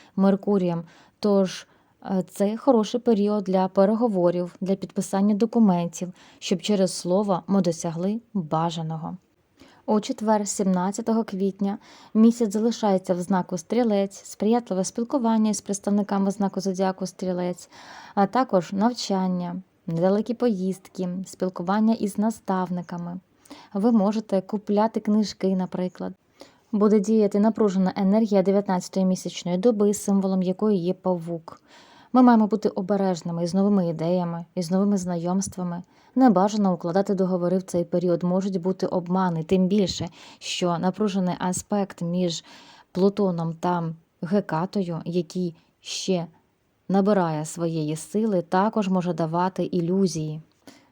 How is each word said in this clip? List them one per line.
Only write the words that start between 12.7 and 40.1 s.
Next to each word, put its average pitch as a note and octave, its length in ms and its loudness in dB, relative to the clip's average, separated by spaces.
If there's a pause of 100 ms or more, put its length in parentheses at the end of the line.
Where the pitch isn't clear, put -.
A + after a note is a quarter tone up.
в F3 80 -2
знаку F3+ 360 -2
Стрілець, G#3 680 -2
сприятливе G#3+ 580 -2
спілкування A3+ 680 0
із G#3 120 -2
представниками G3+ 720 0
знаку F#3+ 300 -2
зодіаку F#3+ 440 -2
Стрілець, F3+ 640 -6 (460)
а G3+ 120 4
також G#3 460 0
навчання, F#3+ 800 -2 (320)
недалекі F#3+ 460 0
поїздки, F#3+ 760 -4 (160)
спілкування F#3+ 680 -2
із G#3 240 -4
наставниками. F3+ 1000 -4 (540)
Ви G3+ 180 2
можете G#3 500 2
купляти G#3 580 -2
книжки, G#3 560 0
наприклад. F#3 580 -6 (580)
Буде G#3+ 280 4
діяти G#3 400 2
напружена G3+ 560 2
енергія G3+ 460 4
дев'ятнадцятої F#3+ 640 0
місячної F3+ 520 -2
доби, G#3 360 2
символом G3 480 0
якої F#3+ 360 0
є F3 160 -2
павук. E3+ 680 -6 (520)
Ми B3+ 80 6
маємо A3+ 260 6
бути G#3 220 -2
обережними F#3 720 -2
із E3+ 100 -4
новими G3 360 2
ідеями, E3+ 560 -2 (100)
із F3 160 -4
новими G3+ 260 2
знайомствами. F3+ 840 -4 (320)
Не B3+ 140 6
бажано G3 440 2
укладати F#3 420 0
договори F3+ 420 0
в F#3 60 -2
цей F3 200 -2
період, E3+ 400 0
можуть F#3 380 0
бути F#3 260 -2
обмани, F3+ 560 -2
тим F#3 240 2
більше, F3+ 400 0 (320)